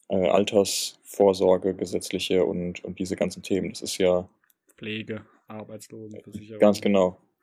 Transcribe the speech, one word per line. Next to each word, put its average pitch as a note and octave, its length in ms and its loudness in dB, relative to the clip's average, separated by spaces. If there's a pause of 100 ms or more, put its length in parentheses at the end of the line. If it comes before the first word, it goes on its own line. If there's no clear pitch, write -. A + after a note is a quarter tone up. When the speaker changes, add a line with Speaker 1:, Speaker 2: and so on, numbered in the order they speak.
Speaker 1:
äh, F#2 200 0
Altersvorsorge, F#2+ 1500 2
gesetzliche F#2 720 -2
und, F2+ 380 -6
und F2+ 140 -12
diese F#2+ 180 -4
ganzen F#2 280 -4
Themen. F2+ 260 -2
Das - 120 -14
ist - 160 -8
ja F2+ 300 2 (500)
Speaker 2:
Pflege, G#2+ 480 -10 (220)
Arbeitslosenversicherung. G#2+ 1120 -16
Speaker 1:
Ganz G#2 200 6
genau. F#2+ 400 2 (240)